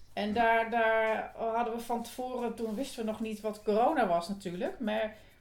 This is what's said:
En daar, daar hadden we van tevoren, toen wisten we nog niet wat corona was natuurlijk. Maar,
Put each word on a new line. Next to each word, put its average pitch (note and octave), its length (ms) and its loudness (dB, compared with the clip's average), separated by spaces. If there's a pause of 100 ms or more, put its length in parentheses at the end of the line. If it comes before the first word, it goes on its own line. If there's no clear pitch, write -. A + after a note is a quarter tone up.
(140)
En G#3 200 -2
daar, A3+ 360 4
daar A3 680 2
hadden A3+ 380 0
we A#3 40 -6
van A3+ 240 -4
tevoren, B3 520 -4
toen A3 200 -4
wisten B3 300 -6
we A3 60 0
nog G#3+ 80 -6
niet A3 220 -4
wat G#3+ 220 -6
corona A#3 440 4
was F3 200 2
natuurlijk. G3 520 -4
Maar, G#3+ 360 -2 (260)